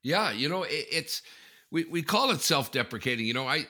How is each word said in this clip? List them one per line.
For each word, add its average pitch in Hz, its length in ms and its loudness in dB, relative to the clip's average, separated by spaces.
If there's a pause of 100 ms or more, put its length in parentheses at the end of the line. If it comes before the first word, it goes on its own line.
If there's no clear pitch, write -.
Yeah, 156 280 2
you 120 180 -2
know, 185 140 -2
it, 151 280 -4
it's, 160 300 -4 (500)
we, 165 140 0
we 170 180 -2
call 247 280 4
it 165 100 0
self-deprecating. 120 840 0
You 113 80 0
know, 131 140 -2
I, 147 220 0